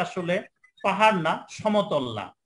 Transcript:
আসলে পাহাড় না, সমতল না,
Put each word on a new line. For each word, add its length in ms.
আসলে 300
পাহাড় 400
না, 80
সমতল 460
না, 80